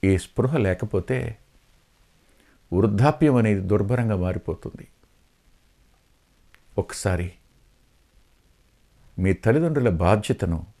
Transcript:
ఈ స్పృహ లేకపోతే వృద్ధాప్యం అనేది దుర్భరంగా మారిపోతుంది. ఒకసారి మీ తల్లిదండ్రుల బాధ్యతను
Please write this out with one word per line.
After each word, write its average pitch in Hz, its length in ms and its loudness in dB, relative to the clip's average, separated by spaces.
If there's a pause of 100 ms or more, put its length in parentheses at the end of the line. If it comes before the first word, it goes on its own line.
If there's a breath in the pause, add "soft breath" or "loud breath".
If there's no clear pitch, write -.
ఈ 95 140 4
స్పృహ 131 380 -2
లేకపోతే 107 800 -2 (1300 soft breath)
వృద్ధాప్యం 120 640 2
అనేది 110 260 2
దుర్భరంగా 104 560 0
మారిపోతుంది. - 720 -6 (1900)
ఒకసారి 90 540 -4 (1900)
మీ 95 140 2
తల్లిదండ్రుల 139 560 2
బాధ్యతను 87 760 0 (140)